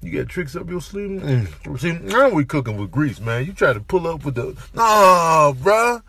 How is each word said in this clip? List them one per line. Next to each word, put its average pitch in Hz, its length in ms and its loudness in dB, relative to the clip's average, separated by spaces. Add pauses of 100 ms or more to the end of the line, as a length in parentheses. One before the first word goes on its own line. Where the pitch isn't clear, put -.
You 165 160 -8
got 123 120 -6
tricks 151 260 -8
up 170 140 -10
your 180 120 -8
sleeve? 196 400 -10
Mm. 131 580 -4
See, 170 120 -2
now 190 380 2
we 156 160 2
cooking 117 320 -4
with 101 140 -8
grease, 135 280 -2
man. 117 260 -4
You 185 80 -10
try 156 200 2
to 107 80 -4
pull 170 260 -2
up 165 160 -6
with 139 120 -6
the, 185 200 -6 (180)
nah, 180 760 6
bruh. 220 580 2